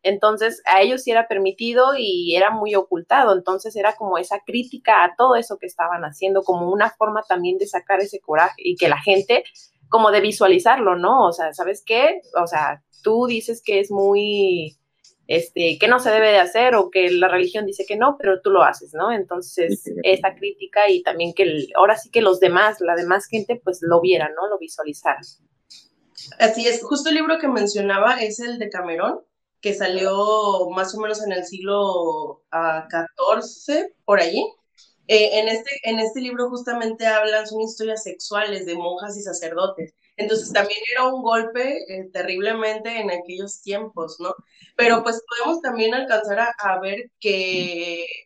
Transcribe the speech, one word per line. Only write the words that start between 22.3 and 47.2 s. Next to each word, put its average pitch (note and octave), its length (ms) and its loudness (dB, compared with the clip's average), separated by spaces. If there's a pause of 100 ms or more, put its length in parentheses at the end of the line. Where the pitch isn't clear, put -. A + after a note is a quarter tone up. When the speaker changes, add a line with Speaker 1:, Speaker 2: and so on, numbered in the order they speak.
Speaker 1:
demás, F#3+ 400 4
la E3+ 160 0
demás F3+ 300 0
gente, A3+ 360 -6
pues, F3+ 200 -6
lo E3+ 180 4
viera, E3+ 300 2
¿no? E3+ 180 -6
Lo G#3 100 -4
visualizara. D3+ 600 -6 (1200)
Speaker 3:
Así A#3 280 2
es, A#3 160 0
justo D4 260 -2
el D4+ 60 2
libro D#4+ 240 0
que D4+ 80 -2
mencionaba G#3 720 0
es G#3+ 180 -6
el A#3+ 200 -8
de G3+ 100 -8
Cameron, F3+ 500 -6 (420)
que G3+ 120 -4
salió G3 960 0
más F#3 260 -4
o G#3+ 40 -10
menos G#3+ 240 -6
en G3+ 80 -4
el F3+ 140 -4
siglo, F#3 1080 -4
ah, D#3+ 380 -2
catorce, A3 1080 -4 (100)
por G3+ 160 4
allí. F#3+ 240 -2 (600)
Eh, G#3+ 320 4
en A3 80 0
este, A3+ 240 -4 (120)
en A3+ 160 -2
este A3 220 -4
libro B3 280 -4
justamente A#3 580 -6
hablan, G#3+ 400 2
son G#3+ 140 -6
historias A3 420 -6
sexuales G3+ 640 -6
de E3+ 100 -6
monjas F3+ 420 -8
y G3+ 40 -12
sacerdotes. F3 720 -6 (240)
Entonces A3 360 -4
también G3+ 260 0 (120)
era B3+ 160 0
un C4 160 -4
golpe, A#3 560 -2 (100)
eh, F#3+ 240 -12
terriblemente G#3+ 840 -6
en G3+ 120 -6
aquellos F3+ 500 -10
tiempos, G3 580 -10
¿no? F3+ 160 -8 (400)
Pero A#3 280 2
pues A3+ 240 -4
podemos C4+ 340 -4
también A#3 320 -2
alcanzar A3 460 -2
a, A#3 200 -2
a F#3+ 200 -2
ver G3 400 -10
que F3+ 840 -4 (200)